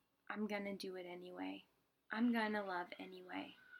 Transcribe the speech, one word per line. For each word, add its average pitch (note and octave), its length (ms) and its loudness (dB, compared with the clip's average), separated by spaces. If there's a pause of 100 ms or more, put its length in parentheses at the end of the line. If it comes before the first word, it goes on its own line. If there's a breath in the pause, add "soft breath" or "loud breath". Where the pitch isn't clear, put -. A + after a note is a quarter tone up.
(300)
"I'm G#3 180 0
gonna G3+ 280 0
do F#3 200 -4
it F3+ 100 -6
anyway. F3+ 600 -6 (460)
I'm A#3 200 6
gonna G#3+ 340 4
love F3+ 220 0 (120)
anyway." F#3 560 -8 (240)